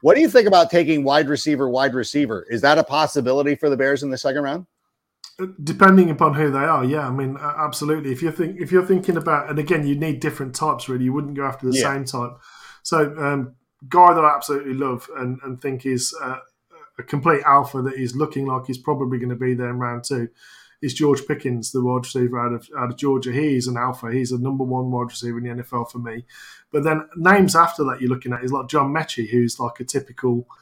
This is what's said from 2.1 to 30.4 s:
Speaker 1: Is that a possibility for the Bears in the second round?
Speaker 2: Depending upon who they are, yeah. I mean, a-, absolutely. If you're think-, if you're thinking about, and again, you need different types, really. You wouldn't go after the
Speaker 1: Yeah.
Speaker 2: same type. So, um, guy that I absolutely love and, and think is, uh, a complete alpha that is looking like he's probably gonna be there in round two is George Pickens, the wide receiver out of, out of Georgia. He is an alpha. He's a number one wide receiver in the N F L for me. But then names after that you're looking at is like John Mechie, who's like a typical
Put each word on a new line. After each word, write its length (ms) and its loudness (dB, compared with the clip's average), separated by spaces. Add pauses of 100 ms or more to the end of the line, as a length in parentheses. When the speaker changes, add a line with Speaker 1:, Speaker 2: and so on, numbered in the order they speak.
Speaker 1:
Is 140 -4
that 160 6
a 60 4
possibility 720 0
for 140 0
the 80 0
Bears 260 0
in 60 -6
the 80 -6
second 280 -2
round? 200 -6 (1000)
Speaker 2:
Depending 460 8
upon 240 2
who 180 0
they 80 -2
are, 260 0
yeah. 220 -2
I 40 -4
mean, 260 -4
a-, 220 -6
absolutely. 520 -4
If 120 -6
you're 100 -2
think-, 260 -4
if 140 -8
you're 140 4
thinking 320 2
about, 320 0
and 80 -4
again, 280 0
you 100 0
need 240 -4
different 340 -6
types, 340 -4
really. 160 -2
You 80 2
wouldn't 220 -4
go 100 -6
after 220 -6
the 100 0
Speaker 1:
Yeah. 160 0
Speaker 2:
same 140 -6
type. 320 -8 (440)
So, 360 0
um, 360 -4 (360)
guy 240 8
that 100 4
I 100 6
absolutely 400 -4
love 420 -4
and, 260 -6
and 180 -10
think 240 -6
is, 380 -2
uh, 140 -8 (640)
a 40 -12
complete 420 2
alpha 380 4
that 120 -4
is 220 -4
looking 300 -2
like 200 -4
he's 120 -6
probably 400 -2
gonna 180 -4
be 180 0
there 160 -4
in 80 -6
round 260 -6
two 240 -4 (540)
is 120 -4
George 320 2
Pickens, 460 -4
the 100 -2
wide 220 0
receiver 340 -2
out 160 -2
of, 220 -10
out 140 -4
of 60 -10
Georgia. 360 0
He 240 0
is 100 -2
an 100 -4
alpha. 340 -6
He's 220 -2
a 60 -2
number 260 -2
one 260 -4
wide 180 -4
receiver 300 -10
in 60 -8
the 60 -8
N 100 -10
F 140 -16
L 100 -4
for 140 -14
me. 260 -10 (480)
But 120 0
then 220 0 (100)
names 400 4
after 280 4
that 160 -4
you're 100 0
looking 220 -4
at 120 -6
is 80 -4
like 160 -4
John 240 0
Mechie, 360 -6
who's 300 0
like 220 -6
a 40 -12
typical 640 -4 (160)